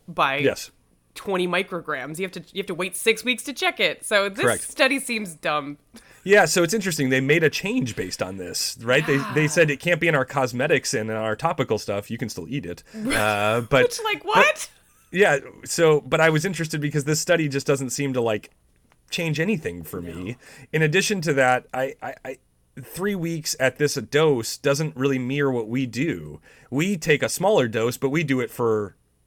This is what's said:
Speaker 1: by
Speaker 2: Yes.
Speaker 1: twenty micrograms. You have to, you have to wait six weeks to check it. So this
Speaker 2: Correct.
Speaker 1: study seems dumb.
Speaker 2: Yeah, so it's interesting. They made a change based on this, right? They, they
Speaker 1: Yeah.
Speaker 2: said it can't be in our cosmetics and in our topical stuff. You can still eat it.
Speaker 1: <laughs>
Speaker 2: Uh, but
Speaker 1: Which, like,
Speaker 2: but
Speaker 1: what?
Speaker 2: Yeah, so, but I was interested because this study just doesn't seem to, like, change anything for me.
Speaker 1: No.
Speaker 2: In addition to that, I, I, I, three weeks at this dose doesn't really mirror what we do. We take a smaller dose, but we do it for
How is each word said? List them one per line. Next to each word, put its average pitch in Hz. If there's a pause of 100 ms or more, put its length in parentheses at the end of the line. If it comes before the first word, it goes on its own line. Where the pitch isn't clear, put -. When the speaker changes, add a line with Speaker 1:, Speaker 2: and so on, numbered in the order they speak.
Speaker 1:
by 151
Speaker 2:
Yes. 139 (460)
Speaker 1:
twenty 180
micrograms. 160
You 190
have 185
to, 175
you 185
have 190
to 190
wait 185
six -
weeks 247
to 285
check 339
it. 165
So 202
this 202
Speaker 2:
Correct. -
Speaker 1:
study 269
seems 214
dumb. 147 (440)
Speaker 2:
Yeah, 196
so 170
it's 170
interesting. 180
They 131
made 139
a 151
change 190
based 92
on 95
this, -
right? 127
They, 143 (160)
they 151
Speaker 1:
Yeah. 151
Speaker 2:
said 156
it 135
can't 170
be 170
in 160
our 131
cosmetics 131
and 110
in 110
our 110
topical 135
stuff. 104
You 117
can 113
still 82
eat 139
it. 87
Speaker 1:
<laughs> -
Speaker 2:
Uh, 107
but 127
Speaker 1:
Which, -
like, 427
Speaker 2:
but 427
Speaker 1:
what? 587 (420)
Speaker 2:
Yeah, 170 (260)
so, 156
but 156
I 160
was 156
interested 160
because 147
this 151
study 165
just 135
doesn't 135
seem 139
to, 123
like, 110 (600)
change 160
anything 156
for 92
me. 87
Speaker 1:
No. 123 (380)
Speaker 2:
In 156
addition 185
to 151
that, 127
I, 131
I, 127 (100)
I, 135 (440)
three 196
weeks 165
at 131
this 147
dose 139
doesn't 147
really 131
mirror 135
what 117
we 127
do. 107 (280)
We 175
take 156
a 117
smaller 175
dose, 113
but 135
we 156
do 131
it 117
for 107 (300)